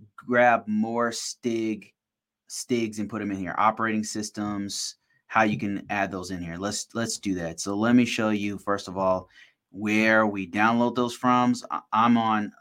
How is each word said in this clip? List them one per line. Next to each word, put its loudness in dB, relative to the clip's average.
grab 4
more 0
Stig, -6
Stigs -4
and -4
put -6
'em -4
in -4
here. -6
Operating 2
systems, -6
how 2
you 2
can -4
add -2
those -8
in -8
here. -8
Let's, -6
let's -4
do -4
that. -6
So -6
let 4
me 8
show -2
you, -2
first -4
of -8
all, 0
where 2
we -4
download 2
those -2
from. 2
I, -6
I'm 4
on, 0